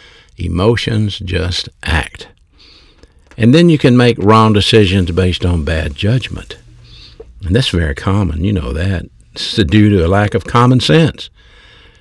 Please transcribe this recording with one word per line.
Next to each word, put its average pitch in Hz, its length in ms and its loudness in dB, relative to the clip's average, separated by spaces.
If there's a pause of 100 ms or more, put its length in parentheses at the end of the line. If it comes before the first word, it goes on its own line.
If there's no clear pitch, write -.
(360)
Emotions 101 840 -2
just 87 520 -6 (120)
act. - 460 -6 (1120)
And 117 160 4
then 170 160 6
you 151 80 2
can 123 180 4
make 120 220 2
wrong 110 340 2
decisions 98 600 2
based 92 340 -2
on 85 180 -2
bad 76 300 -6
judgment. - 640 -6 (840)
And 87 140 -2
that's 135 140 -2
very 80 240 -2
common. 92 500 -2
You 104 80 0
know 78 220 -4
that. 87 320 -4 (260)
It's - 220 -10
due 104 340 2
to 95 160 2
a 82 40 0
lack 101 260 0
of - 100 -2
common 123 360 2
sense. 156 500 0 (720)